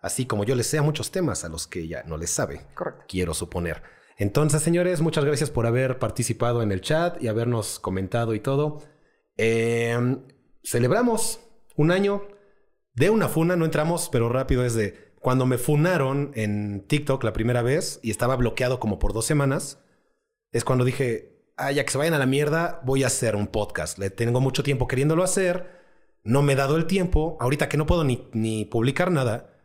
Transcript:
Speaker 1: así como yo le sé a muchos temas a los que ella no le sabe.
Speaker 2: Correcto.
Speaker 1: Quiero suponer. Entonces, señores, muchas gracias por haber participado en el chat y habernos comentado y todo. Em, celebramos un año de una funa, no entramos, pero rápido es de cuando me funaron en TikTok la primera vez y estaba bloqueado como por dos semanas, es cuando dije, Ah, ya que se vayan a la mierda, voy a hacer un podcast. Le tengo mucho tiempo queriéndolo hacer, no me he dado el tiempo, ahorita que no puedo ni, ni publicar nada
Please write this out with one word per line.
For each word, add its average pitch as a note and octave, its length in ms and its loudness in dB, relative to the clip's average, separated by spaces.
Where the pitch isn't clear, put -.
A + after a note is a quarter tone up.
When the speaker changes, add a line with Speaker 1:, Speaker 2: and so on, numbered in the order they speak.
Speaker 1:
así - 240 -4
como G#2+ 180 -2
yo B2+ 120 0
le A#2+ 80 0
sé - 160 -2
a - 20 4
muchos D3 300 0
temas D#3 340 -2
a E2 40 -8
los D#2+ 180 -8
que - 140 -8
ella D#2+ 240 -8
no D#2+ 120 -6
le E2 100 -4
sabe. E2 340 -4
Speaker 2:
Correcto. - 320 -8
Speaker 1:
Quiero F2+ 260 -2
suponer. F2 480 -6
Entonces, D3 440 2
señores, F3 400 2
muchas D#3+ 240 2
gracias C#3+ 260 0
por A2+ 160 0
haber B2+ 320 0
participado A#2+ 640 -2
en G#2 100 0
el F#2 80 -2
chat E3+ 420 0
y A#2 60 -2
habernos A2+ 500 -2
comentado G2+ 540 -2
y G#2+ 80 -2
todo. D3 400 -2
Em, A#2 840 0
celebramos G3+ 760 0
un D#3 160 4
año G3+ 360 0
de D#3 160 4
una G#3+ 200 4
funa, E3 260 2
no E3 100 2
entramos, D#3+ 460 0
pero A#2 180 2
rápido B2+ 360 2
es A#2+ 100 0
de - 440 -4
cuando B2+ 260 2
me B2+ 120 2
funaron C#3+ 760 2
en G#2 500 -4
TikTok D3 380 0
la A2 100 0
primera A#2+ 280 0
vez C3+ 420 -2
y A2+ 80 -2
estaba B2 240 0
bloqueado B2 460 0
como G#2 180 -2
por - 140 2
dos A2 120 -2
semanas, C#3+ 560 0
es A#2 140 -2
cuando B2+ 180 2
dije, B2+ 460 -2
Ah, C#3 160 -4
ya C#3 140 0
que - 60 -6
se C3 80 -2
vayan D#3+ 160 2
a - 40 2
la C3 60 2
mierda, D3 580 0
voy C3+ 200 0
a B2+ 40 2
hacer A2+ 280 0
un G2+ 100 0
podcast. G2+ 540 -4
Le G2 100 -4
tengo A#2+ 320 0
mucho C3+ 220 0
tiempo C3 240 0
queriéndolo D3+ 340 0
hacer, F#3 640 -2
no B2+ 180 2
me C#3+ 120 4
he - 20 4
dado C#3 220 2
el E3 100 0
tiempo, F3 520 0
ahorita C#3 300 0
que C#3+ 80 -2
no D#3 80 2
puedo E3+ 180 2
ni, C3 300 0
ni A2 320 -2
publicar C3+ 460 0
nada B2+ 420 0